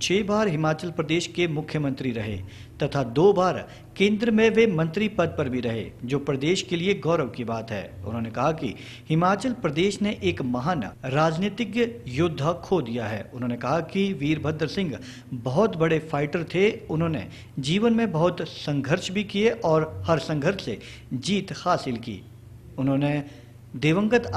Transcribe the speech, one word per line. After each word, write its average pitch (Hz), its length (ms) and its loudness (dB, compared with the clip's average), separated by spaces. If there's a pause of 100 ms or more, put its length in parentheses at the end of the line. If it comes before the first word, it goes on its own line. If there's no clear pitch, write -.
छह 196 200 2
बार 208 260 2
हिमाचल 156 420 0
प्रदेश 160 360 -2
के 175 220 0
मुख्यमंत्री 147 640 -2
रहे 107 240 -4 (460)
तथा 139 220 0
दो 147 280 6
बार 170 340 2 (300)
केंद्र 208 340 4
में 220 200 6
वे 226 160 6
मंत्री 170 420 0
पद 175 300 0
पर 143 100 0
भी 127 120 -2
रहे, 113 300 -4 (140)
जो 135 160 0
प्रदेश 147 420 0
के - 140 -4
लिए 185 200 0
गौरव 151 320 0
की 117 160 -8
बात 113 260 -6
है। 92 360 -8
उन्होंने 113 240 -4
कहा 127 220 0
कि 135 220 -6 (340)
हिमाचल 190 460 2
प्रदेश 175 480 0
ने 208 80 2 (120)
एक 175 220 0
महान 127 380 0 (240)
राजनीतिक 196 1000 0
योद्धा 147 440 0 (120)
खो 185 180 2
दिया 117 240 -4
है। 104 280 -6
उन्होंने 120 220 -2
कहा 139 300 0
कि 196 260 0
वीरभद्र 151 540 -2
सिंह 147 320 -4 (360)
बहुत 147 420 2
बड़े 160 260 4
फाइटर 151 420 -2 (100)
थे। 196 160 4 (180)
उन्होंने 156 380 0 (340)
जीवन 208 340 4
में 226 180 2
बहुत 175 300 2
संघर्ष 151 680 -2
भी 202 140 0
किए 208 260 4 (140)
और 156 260 4 (160)
हर 165 140 4
संघर्ष 160 440 0
से 107 140 -4 (340)
जीत 147 440 -2
हासिल 139 420 0
की। 110 240 -10 (560)
उन्होंने 139 340 2 (640)
दिवंगत 208 600 2